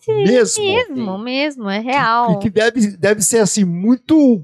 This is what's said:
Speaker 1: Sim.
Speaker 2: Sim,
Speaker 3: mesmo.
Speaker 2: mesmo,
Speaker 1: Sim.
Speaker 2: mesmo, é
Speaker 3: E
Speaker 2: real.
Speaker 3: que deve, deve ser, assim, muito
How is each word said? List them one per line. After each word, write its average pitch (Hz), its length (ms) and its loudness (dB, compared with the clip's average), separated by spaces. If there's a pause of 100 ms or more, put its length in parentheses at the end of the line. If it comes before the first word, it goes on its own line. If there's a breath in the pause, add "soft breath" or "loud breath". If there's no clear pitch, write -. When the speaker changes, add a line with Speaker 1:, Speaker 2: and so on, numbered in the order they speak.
Speaker 1:
Sim. 440 120 -4
Speaker 2:
Sim, 427 120 0
Speaker 3:
mesmo. 415 400 2
Speaker 2:
mesmo, 330 540 -4
Speaker 1:
Sim. 214 60 -10
Speaker 2:
mesmo, 262 440 -6
é 196 100 -4
Speaker 3:
E 220 40 -8
Speaker 2:
real. 240 560 0
Speaker 3:
que 202 100 -4
deve, 214 480 0
deve 202 260 0
ser, 226 180 0
assim, 202 240 0
muito 233 800 2